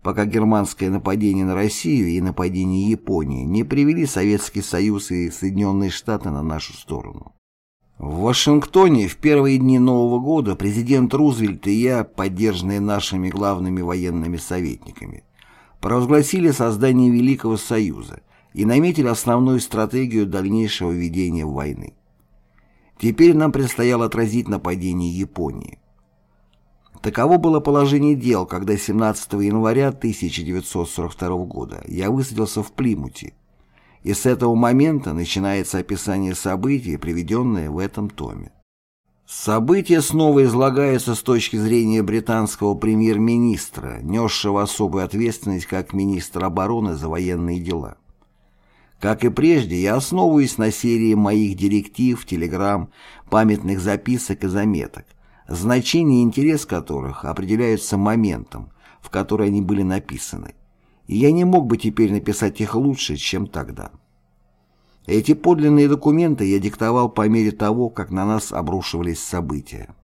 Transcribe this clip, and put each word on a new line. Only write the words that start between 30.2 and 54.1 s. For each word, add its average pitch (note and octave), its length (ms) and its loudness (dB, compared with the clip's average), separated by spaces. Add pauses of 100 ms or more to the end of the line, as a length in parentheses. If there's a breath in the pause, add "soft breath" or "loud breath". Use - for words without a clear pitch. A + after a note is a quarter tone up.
девятьсот F2+ 480 -6
сорок E2+ 220 -6
второго F2+ 340 -4
года A#1 400 -12
я F#2+ 240 -4
высадился A2+ 540 -2
в - 80 -12
Плимуте, G2+ 600 -4 (680 soft breath)
и G2+ 100 -2
с - 120 -4
этого A#2+ 300 2
момента B2+ 560 2
начинается F#2+ 680 -2
описание F#2+ 540 -4
событий, G2 600 -2
приведенное F2 760 -2
в D2 80 -6
этом G2 320 -6
томе. G1+ 440 -12 (760)
События D3+ 720 2
снова D3+ 460 4
излагаются B2+ 680 2
с A2 80 -4
точки A#2 360 0
зрения A2 460 2
британского G#2+ 720 0
премьер-министра, A2 1300 0
несшего G2+ 600 0
особую G2 420 -2
ответственность G2+ 640 -4
как F#2 260 -6
министр F#2+ 540 -4
обороны G2 480 -2
за D#2 160 -6
военные F2 500 -4
дела. E2 380 -8 (1040)
Как A2 240 -2
и A#2+ 40 4
прежде, B2 520 2
я G2+ 140 2
основываюсь D3+ 640 2
на A2 140 0
серии A2+ 440 0
моих G#2 420 2
директив, G#2 680 0
телеграмм, F2+ 640 -4 (380 loud breath)
памятных G#2 520 2
записок G#2 640 -2